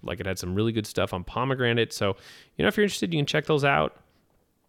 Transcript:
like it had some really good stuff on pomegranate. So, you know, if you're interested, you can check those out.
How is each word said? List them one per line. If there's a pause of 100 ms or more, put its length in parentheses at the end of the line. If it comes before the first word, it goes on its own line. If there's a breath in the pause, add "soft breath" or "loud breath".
like
it
had
some
really
good
stuff
on
pomegranate.
So, (400 loud breath)
you
know,
if
you're
interested,
you
can
check
those
out. (720)